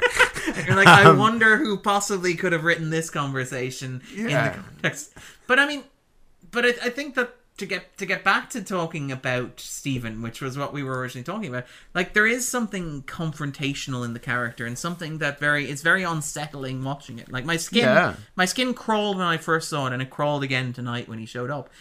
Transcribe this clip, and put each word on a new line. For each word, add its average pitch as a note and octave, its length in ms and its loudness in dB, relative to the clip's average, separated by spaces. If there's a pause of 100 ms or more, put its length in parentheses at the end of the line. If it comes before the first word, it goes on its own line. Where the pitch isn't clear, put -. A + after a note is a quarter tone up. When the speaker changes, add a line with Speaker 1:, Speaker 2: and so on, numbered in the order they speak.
(300)
Speaker 1:
<laughs> F#3 360 -6
You're F#3 100 2
like, G3 120 8
"I - 160 12
Speaker 2:
Um, D#3+ 160 12
Speaker 1:
wonder A3 380 6
who G3+ 200 0
possibly G3+ 580 0
could F3 180 -2
have D#3 100 0
written D#3+ 260 0
this D#3+ 220 -2
conversation C3 880 -6 (140)
in G3+ 100 -6
the F#3 60 -2
Speaker 2:
Yeah. A#2 240 0
Speaker 1:
context." - 580 -8 (340)
But B3+ 120 4
I C#4+ 80 6
mean, C#4+ 160 -6 (680)
but A#3+ 140 0
I, B3 40 4
I A#3+ 200 -2
think C#4 260 -6
that A#3+ 200 -2 (200)
to G3 120 -10
get, F3+ 320 -8
to G3 80 -6
get F3+ 160 -4
back A3 260 2
to A3 140 -8
talking E3 480 -4
about B2+ 480 -4
Stephen, A#2 640 -6
which A2 180 -10
was C3+ 160 -6
what C#3 160 -6
we C#3+ 80 -8
were C3 180 -6
originally B2+ 240 -8
talking F#3 260 -8
about, B2+ 160 -6 (280)
like, F3+ 220 -2
there G#3+ 100 4
is A#3+ 220 0
something F#3 580 -4
confrontational C#3 1000 -6
in A#2 100 -6
the A#2 60 -10
character A#2+ 460 -4
and A#2+ 100 -6
something E3 440 -8
that C#3+ 200 -4
very, D3 300 0
it's C#3+ 140 -8
very F3 180 4
unsettling D3 840 -6
watching C3+ 360 -8
it. - 120 -16
Like, B2+ 140 -6
my E3 120 0
skin, D#3 260 0
Speaker 2:
Yeah. C3+ 320 6 (200)
Speaker 1:
my F#3 100 2
skin B3+ 280 0
crawled G#3 440 -2
when F3+ 100 -2
I E3 100 0
first D#3+ 320 -2
saw C#3+ 160 -2
it, B2+ 80 -2
and B2+ 80 -4
it C3 80 -6
crawled D3 320 0
again C3 320 -2
tonight A#2+ 340 -8
when A2+ 120 -10
he A2 80 -12
showed B2 240 -8
up, C#3 180 -10 (120)